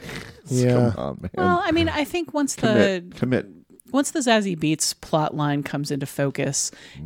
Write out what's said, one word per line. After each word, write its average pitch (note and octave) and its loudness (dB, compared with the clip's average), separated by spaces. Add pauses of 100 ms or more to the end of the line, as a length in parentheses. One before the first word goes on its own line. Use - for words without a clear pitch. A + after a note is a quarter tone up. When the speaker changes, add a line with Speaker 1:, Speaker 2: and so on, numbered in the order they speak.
(220)
Speaker 1:
<laughs> - -20
Speaker 2:
Yeah. B2 4
Speaker 1:
come - -8
on, C2+ -6
man. - -6
Speaker 3:
Well, F4+ 4
I E4+ 0
mean, E4 2
I D4+ -2
think F4 -6
once D4 0
Speaker 1:
Commit. G3 2
Speaker 3:
the - -18
Speaker 1:
Commit. B2+ 0 (460)
Speaker 3:
once C#4 2
the - -4
Zazie G#3+ 2
Beetz D#3 0
plot - 0
line D3 0
comes D3 -4
into C#3 -4
focus, C#3 -2 (360)